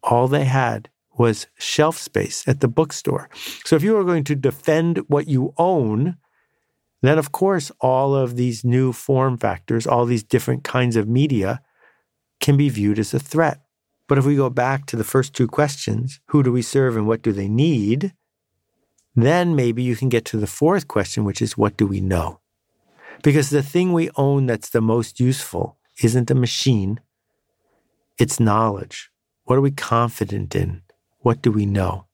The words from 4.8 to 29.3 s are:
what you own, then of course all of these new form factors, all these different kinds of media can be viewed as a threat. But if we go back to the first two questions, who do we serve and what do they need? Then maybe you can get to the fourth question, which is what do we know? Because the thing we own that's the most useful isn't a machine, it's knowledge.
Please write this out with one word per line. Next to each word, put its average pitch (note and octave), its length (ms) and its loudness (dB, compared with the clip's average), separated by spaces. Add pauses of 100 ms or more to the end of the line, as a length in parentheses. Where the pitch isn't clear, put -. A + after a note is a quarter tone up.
what D3 180 0
you C3+ 300 -2
own, D#3 600 0 (840)
then D3 180 4
of C#3+ 140 -4
course F#3 480 -2
all C3 340 2
of B2+ 220 -2
these B2 280 -2
new B2+ 280 2
form C3 460 0
factors, A2 480 -4
all A#2+ 180 2
these A#2+ 180 0
different B2+ 400 -2
kinds B2 320 0
of A2 140 0
media B2 540 0 (760)
can C#3+ 160 4
be C#3+ 120 2
viewed G#2 300 0
as G#2+ 160 -4
a C3 40 0
threat. D#3 440 -2 (440)
But C#3 120 4
if C3 60 2
we C#3+ 120 2
go C3+ 120 2
back B2+ 380 -2
to - 100 -8
the A2 60 -4
first C3 320 -2
two A#2+ 140 0
questions, C3 760 -4
who D3 160 2
do B2+ 100 2
we B2 100 0
serve C3 340 0
and G#2+ 100 -2
what A2+ 160 -2
do A2+ 100 0
they G2 160 -4
need? B2+ 640 0 (1040)
Then E3 400 2
maybe A#2+ 260 0
you B2 140 -2
can C3 120 -2
get A#2 180 0
to - 100 -8
the G#2 100 -2
fourth E3 420 0
question, G#2 360 -4
which G2 180 -4
is G#2+ 160 -4
what G#2 180 2
do G#2+ 100 2
we G2 140 -4
know? F2+ 400 -2 (840)
Because C#3+ 280 4
the C#3+ 120 2
thing F3+ 300 0
we E3 240 0
own C#3 300 2
that's A#2 240 -4
the A#2 100 2
most A2+ 380 0
useful B2 580 -2 (260)
isn't A#2+ 280 2
a C3 40 4
machine, A#2 680 0 (1160)
it's - 240 0
knowledge. G#2+ 680 0 (340)